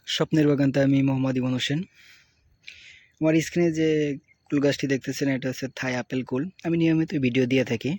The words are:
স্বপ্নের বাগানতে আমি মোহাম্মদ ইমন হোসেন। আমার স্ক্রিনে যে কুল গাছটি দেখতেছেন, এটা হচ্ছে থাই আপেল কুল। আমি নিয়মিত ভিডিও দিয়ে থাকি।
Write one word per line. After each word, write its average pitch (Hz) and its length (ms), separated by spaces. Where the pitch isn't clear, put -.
স্বপ্নের 156 360
বাগানতে 139 360
আমি 139 100
মোহাম্মদ 131 320
ইমন 127 180
হোসেন। 143 220
আমার 156 140
স্ক্রিনে 175 240
যে 160 100
কুল 147 180
গাছটি 139 280
দেখতেছেন, 135 420
এটা 127 160
হচ্ছে 131 160
থাই 127 220
আপেল 131 280
কুল। 131 140
আমি 170 160
নিয়মিত 160 300
ভিডিও 127 260
দিয়ে 131 200
থাকি। 120 280